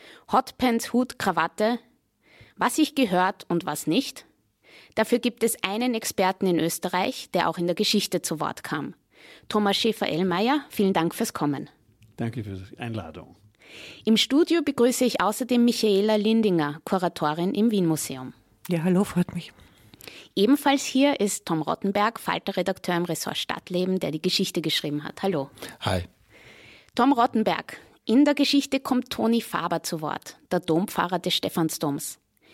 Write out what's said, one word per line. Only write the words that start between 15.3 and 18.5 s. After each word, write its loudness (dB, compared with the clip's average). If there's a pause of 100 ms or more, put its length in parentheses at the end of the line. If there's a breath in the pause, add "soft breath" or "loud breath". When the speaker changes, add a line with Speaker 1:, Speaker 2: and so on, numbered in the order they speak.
Speaker 1:
Michaela 4
Lindinger, 2
Kuratorin -2
im 2
Wien-Museum. -2 (360)